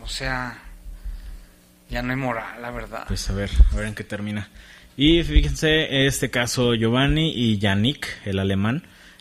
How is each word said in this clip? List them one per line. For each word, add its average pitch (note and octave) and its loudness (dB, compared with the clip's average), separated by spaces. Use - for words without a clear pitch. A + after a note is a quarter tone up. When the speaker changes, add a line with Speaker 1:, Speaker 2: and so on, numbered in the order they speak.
Speaker 1:
o - -8
sea, B2+ -4
ya A#2+ -4
no B2 -2
hay B2+ -2
moral, A#2+ -4
la A#2+ -10
verdad. A2+ -10
Speaker 2:
Pues - -2
a G2 -2
ver, G2 -2
a - 0
ver G#2+ -2
en G#2+ -6
qué G#2+ -8
termina. G#2 -6
Y D#3+ 6
fíjense, D3 2
este C3+ 0
caso, A#2+ 0
Giovanni C3+ 2
y A2 2
Yannick, G#2 2
el G2 0
alemán, G2 0